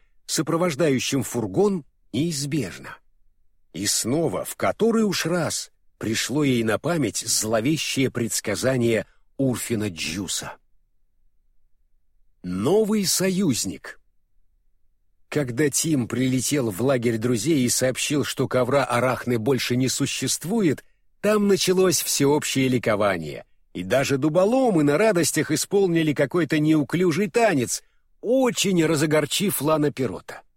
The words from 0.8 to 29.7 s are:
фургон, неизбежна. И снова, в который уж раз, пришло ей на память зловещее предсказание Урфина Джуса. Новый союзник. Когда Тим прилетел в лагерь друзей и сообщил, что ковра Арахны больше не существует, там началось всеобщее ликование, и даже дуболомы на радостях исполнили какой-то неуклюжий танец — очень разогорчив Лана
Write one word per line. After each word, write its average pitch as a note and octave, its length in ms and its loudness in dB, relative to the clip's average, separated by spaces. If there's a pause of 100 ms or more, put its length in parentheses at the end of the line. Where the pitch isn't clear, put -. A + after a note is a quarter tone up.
фургон, D3+ 600 -2 (280)
неизбежна. C#3 840 -4 (760)
И G2 140 -6
снова, C3 580 -2
в - 120 -12
который A3 460 0
уж F#3 240 -2
раз, E3 440 -4 (280)
пришло A2+ 460 -2
ей B2 180 2
на G#2+ 160 0
память D3 400 -2
зловещее A#2 920 0
предсказание A2+ 960 0 (300)
Урфина A2+ 520 -2
Джуса. E2 680 -8 (1900)
Новый F#3 640 0
союзник. F3+ 960 -2 (1300)
Когда C#3 420 -2
Тим C3+ 360 0
прилетел C3 640 0
в F2+ 120 -8
лагерь B2 360 2
друзей B2 460 0
и A#2+ 40 2
сообщил, C3 560 0
что - 220 -2
ковра B2+ 380 2
Арахны A#2+ 540 0
больше B2 360 0
не B2+ 140 0
существует, D3+ 960 -2 (360)
там G#3 280 2
началось F#3 540 2
всеобщее C#3 680 2
ликование, G2 760 0 (280)
и F#2 100 -8
даже A#2+ 360 0
дуболомы F#3 640 2
на C#3+ 140 4
радостях E3+ 520 2
исполнили E3 600 2
какой-то D3+ 480 0
неуклюжий D#3 680 2
танец — F3+ 540 0 (420)
очень G3 600 2
разогорчив D#3 760 0
Лана D3+ 320 2